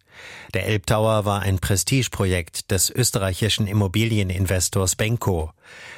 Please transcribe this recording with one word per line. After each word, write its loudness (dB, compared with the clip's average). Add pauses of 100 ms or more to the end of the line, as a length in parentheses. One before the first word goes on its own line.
(540)
Der 0
Elbtower 2
war 0
ein 2
Prestigeprojekt 0
des 2
österreichischen 0
Immobilieninvestors 0
Benko. -2 (460)